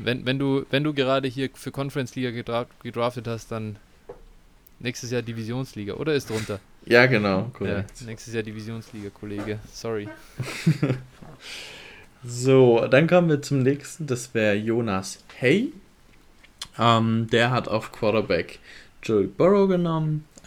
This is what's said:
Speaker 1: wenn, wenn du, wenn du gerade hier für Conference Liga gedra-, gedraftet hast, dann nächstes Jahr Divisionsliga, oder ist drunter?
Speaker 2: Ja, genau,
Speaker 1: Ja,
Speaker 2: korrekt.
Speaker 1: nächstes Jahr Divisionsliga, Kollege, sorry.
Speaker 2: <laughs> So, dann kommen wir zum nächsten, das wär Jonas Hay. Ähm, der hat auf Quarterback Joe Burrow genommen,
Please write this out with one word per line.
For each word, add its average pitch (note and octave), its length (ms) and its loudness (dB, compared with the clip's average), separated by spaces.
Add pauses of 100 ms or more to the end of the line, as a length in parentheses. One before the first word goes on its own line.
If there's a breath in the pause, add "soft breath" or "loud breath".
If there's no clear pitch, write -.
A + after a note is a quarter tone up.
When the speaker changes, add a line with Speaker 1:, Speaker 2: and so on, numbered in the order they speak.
Speaker 1:
wenn, A#2 240 -2
wenn C3 120 0
du, C#3 300 0
wenn C#3 160 2
du D3+ 80 0
gerade C3+ 340 2
hier C3 280 -4
für - 160 -14
Conference C#3 460 -6
Liga B2+ 160 -4
gedra-, A#2+ 340 -4 (160)
gedraftet A#2+ 460 -4
hast, A2+ 220 -8
dann G#2+ 260 -8 (1000)
nächstes B2 320 -8
Jahr A#2+ 120 -2
Divisionsliga, A2+ 720 -8
oder D3+ 200 -2
ist C3 140 -2
drunter? G#2+ 320 -4 (240)
Speaker 2:
Ja, A#2+ 220 8
genau, G#2 320 2
Speaker 1:
Ja, A#2 160 -4
Speaker 2:
korrekt. G2+ 500 -6
Speaker 1:
nächstes A2+ 300 -12
Jahr A2+ 80 -2
Divisionsliga, G#2+ 640 -12
Kollege, G#2 520 -8 (120)
sorry. A2 400 -6
Speaker 2:
<laughs> - 60 -20 (2000 loud breath)
So, B2 640 6
dann D3 180 6
kommen F3 220 4
wir C#3+ 140 2
zum C#3 200 0
nächsten, C#3 440 -2
das B2 260 -6
wär G#2+ 260 2
Jonas A2 640 -2 (180)
Hay. G3 320 2 (1080)
Ähm, A2+ 520 4
der A#2+ 200 4
hat A#2 180 -2
auf - 240 -4
Quarterback G#2 640 0 (440 loud breath)
Joe G#2 220 2
Burrow G3 440 4
genommen, D#3+ 560 0 (220)